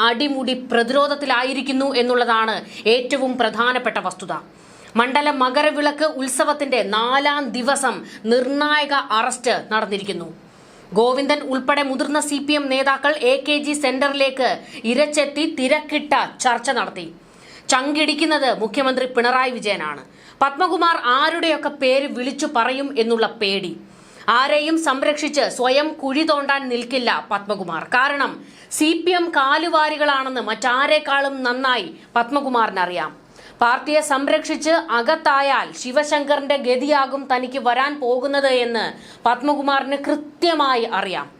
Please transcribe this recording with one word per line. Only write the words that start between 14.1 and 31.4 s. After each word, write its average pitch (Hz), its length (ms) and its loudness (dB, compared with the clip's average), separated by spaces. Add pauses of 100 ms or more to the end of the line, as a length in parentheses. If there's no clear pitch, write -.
ഇരച്ചെത്തി 294 720 0
തിരക്കിട്ട 269 840 0
ചർച്ച 247 300 0
നടത്തി. 190 440 -4 (540)
ചങ്കിടിക്കുന്നത് 294 920 2
മുഖ്യമന്ത്രി 262 460 0
പിണറായി 254 440 2
വിജയനാണ്. 175 540 -4 (380)
പത്മകുമാർ 330 640 2
ആരുടെയൊക്കെ 302 640 2
പേര് 269 380 0
വിളിച്ചു 262 500 -4
പറയും 269 420 0
എന്നുള്ള 226 280 2
പേടി. 196 540 -4 (480)
ആരെയും 294 560 2
സംരക്ഷിച്ച് 294 560 0
സ്വയം 262 520 0 (120)
കുഴി 269 180 0
തോണ്ടാൻ 277 460 0
നിൽക്കില്ല 233 600 -2
പത്മകുമാർ. 190 540 -4
കാരണം 254 600 0 (260)
സി 330 360 0
പി 359 60 4
എം 349 240 2
കാലുവാരികളാണെന്ന് 294 1040 2
മറ്റാരേക്കാളും 269 1040 0